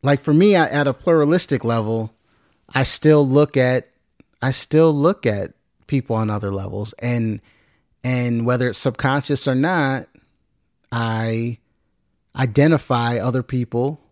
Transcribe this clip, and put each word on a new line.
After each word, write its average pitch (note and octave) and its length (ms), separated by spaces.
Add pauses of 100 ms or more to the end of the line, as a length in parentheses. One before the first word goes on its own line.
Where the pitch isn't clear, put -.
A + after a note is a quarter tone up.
like, C#3 180
for D3+ 140
me, G3 220
I, D#3+ 100
at C#3+ 200
a C#3 60
pluralistic D#3 720
level, A2+ 480 (640)
I C3+ 80
still D3 440
look C#3 300
at, B2+ 320 (540)
I C3 80
still D#3 420
look D3 340
at G2+ 280 (320)
people B2 300
on A2 120
other G#2 240
levels, G2+ 460
and, A#2 420 (640)
and B2 400
whether B2 240
it's G#2+ 100
subconscious C3+ 720
or C3 60
not, C#3 540 (840)
I A2+ 680 (760)
identify B2+ 840
other B2 240
people B2 580 (120)